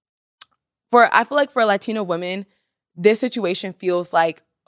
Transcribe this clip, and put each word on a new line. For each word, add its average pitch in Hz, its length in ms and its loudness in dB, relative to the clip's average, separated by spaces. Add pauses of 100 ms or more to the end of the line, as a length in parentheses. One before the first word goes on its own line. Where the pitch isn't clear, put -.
(920)
For, 233 220 6
I 233 120 2
feel 277 120 -6
like 285 140 0
for 240 140 0
Latino 214 380 -2
women, 180 440 -6 (500)
this 214 240 2
situation 196 520 -4
feels 175 400 -4
like 165 300 0 (260)